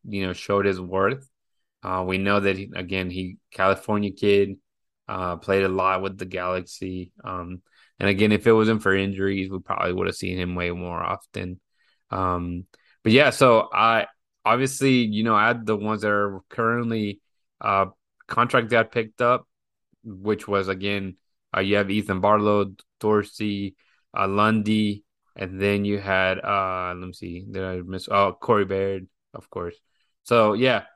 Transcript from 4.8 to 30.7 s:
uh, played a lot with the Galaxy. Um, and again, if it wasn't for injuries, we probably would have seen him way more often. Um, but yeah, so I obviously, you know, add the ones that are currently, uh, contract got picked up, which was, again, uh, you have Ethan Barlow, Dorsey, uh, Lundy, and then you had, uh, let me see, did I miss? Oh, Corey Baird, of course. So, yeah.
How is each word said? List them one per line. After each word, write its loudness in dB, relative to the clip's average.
uh, -6
played 0
a 0
lot 0
with -6
the -10
Galaxy. -8
Um, -10
and 2
again, 4
if 2
it 8
wasn't 4
for 4
injuries, -2
we -6
probably -4
would -2
have -4
seen -6
him -4
way -2
more -8
often. -8
Um, -4
but 4
yeah, 8
so 6
I 2
obviously, 2
you -2
know, 2
add 2
the 2
ones -4
that 0
are -2
currently, -2
uh, 2
contract 0
got 2
picked -4
up, 2
which -4
was, 0
again, -6
uh, 2
you 2
have 0
Ethan -2
Barlow, 4
Dorsey, -2
uh, 0
Lundy, 0
and -8
then 0
you -2
had, 0
uh, -2
let -12
me -12
see, -14
did -8
I -6
miss? -10
Oh, 2
Corey 2
Baird, -4
of -18
course. -10
So, 4
yeah. 2